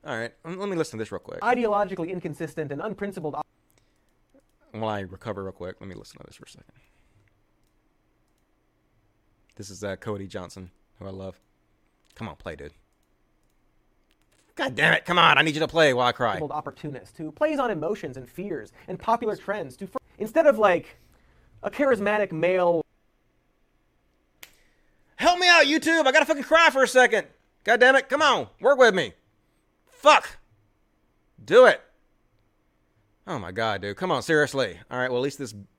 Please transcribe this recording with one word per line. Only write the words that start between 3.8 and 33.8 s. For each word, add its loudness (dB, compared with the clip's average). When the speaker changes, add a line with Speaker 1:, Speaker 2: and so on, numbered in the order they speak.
Speaker 1:
While -6
I -6
recover -12
real -10
quick, -14
let -16
me -16
listen -20
to -20
this -20
for -20
a -20
second. -20
This -16
is, -16
uh, -8
Cody -10
Johnson, -16
who -18
I -14
love. -14
Come -12
on, -16
play, -14
dude. -18
God -4
damn 2
it, -2
come 0
on, 6
I 4
need 0
you -4
to 0
play 4
while 2
I 2
cry. -2
Speaker 2:
Opportunist -10
who -10
plays -2
on -2
emotions -6
and -16
fears -10
and -10
popular -2
trends -8
to -14
fir-, -10
instead 2
of, 4
like, 0
a -8
charismatic 0
male. 0
Speaker 1:
Help 2
me 2
out, 8
YouTube, 2
I 4
gotta 6
fucking -2
cry 6
for 0
a -2
second. 4
God 4
damn 6
it, 0
come -2
on, 2
work 2
with 8
me. -4
Fuck. 4
Do 8
it. 6
Oh -6
my -10
God, -4